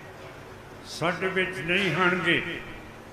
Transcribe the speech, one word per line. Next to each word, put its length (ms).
ਸਾਡੇ 460
ਵਿੱਚ 240
ਨਹੀਂ 360
ਹੋਣਗੇ। 680